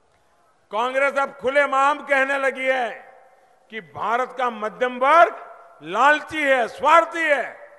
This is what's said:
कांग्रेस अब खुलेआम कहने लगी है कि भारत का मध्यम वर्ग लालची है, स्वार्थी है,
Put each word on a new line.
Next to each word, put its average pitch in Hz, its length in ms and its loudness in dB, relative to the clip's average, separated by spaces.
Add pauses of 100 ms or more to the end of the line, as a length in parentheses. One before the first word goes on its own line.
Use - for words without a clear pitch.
(720)
कांग्रेस 262 480 -2
अब 277 180 -4
खुलेआम 277 600 0
कहने 269 400 -2
लगी 262 260 -4
है 262 260 -2 (800)
कि 220 100 -12
भारत 202 580 -4
का 247 120 -2
मध्यम 226 480 -6
वर्ग 320 360 6 (480)
लालची 285 600 0
है, 269 260 2
स्वार्थी 330 540 2
है, 262 300 0 (260)